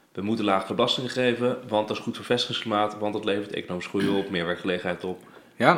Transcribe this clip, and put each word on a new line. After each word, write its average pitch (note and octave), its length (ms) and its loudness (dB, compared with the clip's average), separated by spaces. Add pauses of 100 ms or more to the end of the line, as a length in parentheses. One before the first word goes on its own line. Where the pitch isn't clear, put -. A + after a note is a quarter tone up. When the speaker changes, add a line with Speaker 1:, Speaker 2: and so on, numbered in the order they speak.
(120)
Speaker 1:
We F#2 120 -8
moeten G#2+ 200 0
lagere G2 300 2
belastingen B2 360 0
geven, B2 460 2 (120)
want G#2+ 200 2
dat G#2+ 80 -2
is - 60 -8
goed A#2 140 -6
voor - 80 -12
vestigingsklimaat, A2 760 0
want G#2 140 -2
dat G#2+ 120 -4
levert G#2 280 0
economische - 380 -6
groei G2 180 2
op, G2 220 0
meer F2 160 -2
werkgelegenheid F2+ 580 -2
op. F#2 160 -6 (360)
Speaker 2:
Ja, C3+ 160 6
Speaker 1:
Dat F3 60 2